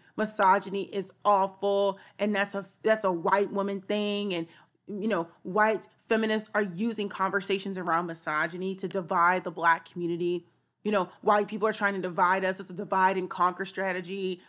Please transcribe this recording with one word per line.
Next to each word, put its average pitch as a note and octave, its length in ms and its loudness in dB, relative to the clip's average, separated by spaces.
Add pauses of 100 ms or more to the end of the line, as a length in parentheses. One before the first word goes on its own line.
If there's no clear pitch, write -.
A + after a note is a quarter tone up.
(160)
misogyny G3 680 2
is F#3+ 280 -8 (120)
awful G3 720 2 (200)
and G#3 160 0
that's G3+ 200 0
a, G3 100 -6 (180)
that's A3 220 2
a F#3+ 80 4
white G3 400 2
woman G3 300 -2
thing, G#3 520 -2
and, E3 140 -4 (400)
you G3+ 180 -6
know, F3 220 0 (140)
white G#3 440 0 (120)
feminists A3 560 0
are G#3+ 80 2
using G#3 460 -4
conversations F#3+ 720 -2
around E3+ 280 0
misogyny E3 680 -4
to F#3+ 120 -6
divide F3+ 560 2
the F3+ 80 -4
Black E3 360 2
community. F3 560 -4 (400)
You G#3 80 0
know, F#3 160 2 (120)
white G#3 280 2
people G#3 180 -2
are G#3+ 60 2
trying G3+ 220 0
to F#3+ 60 -4
divide F#3 440 2
us. F#3+ 160 0
It's F#3 100 -8
a - 20 -12
divide F#3+ 440 2
and F3+ 120 -2
conquer F3+ 360 0
strategy. F#3 840 -4